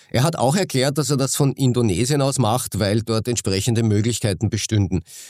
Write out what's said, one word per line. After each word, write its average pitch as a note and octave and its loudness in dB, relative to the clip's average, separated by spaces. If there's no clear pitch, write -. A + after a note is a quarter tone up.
Er A#2+ 2
hat C#3+ 0
auch C3 2
erklärt, C#3+ 0
dass C#3+ -2
er C#3+ 0
das C3 -2
von C#3+ 2
Indonesien B2 2
aus C3+ 0
macht, A2+ 0
weil G#2+ 2
dort A2 -2
entsprechende A2+ 0
Möglichkeiten G#2+ 0
bestünden. F#2+ 0